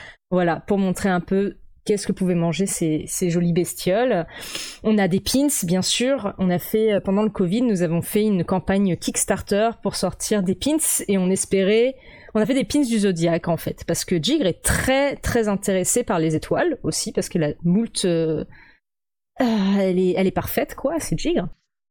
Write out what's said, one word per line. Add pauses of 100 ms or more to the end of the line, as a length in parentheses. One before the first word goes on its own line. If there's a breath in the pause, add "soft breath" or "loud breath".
(320 loud breath)
Voilà,
pour
montrer
un
peu (300)
qu'est-ce
que
pouvaient
manger
ces,
ces
jolies
bestioles. (580 loud breath)
On
a
des
pins, (200)
bien
sûr.
On
a
fait,
euh,
pendant
le
covid,
nous
avons
fait
une
campagne
Kickstarter (140)
pour
sortir
des
pins (300)
et
on
espérait, (400 loud breath)
on
a
fait
des
pins
du
zodiaque,
en
fait,
parce
que
Gigre
est
très,
très
intéressée
par
les
étoiles
aussi,
parce
qu'elle
a (100)
moult,
euh, (960 loud breath)
euh, (340)
elle
est,
elle
est
parfaite,
quoi,
c'est
Gigre. (420)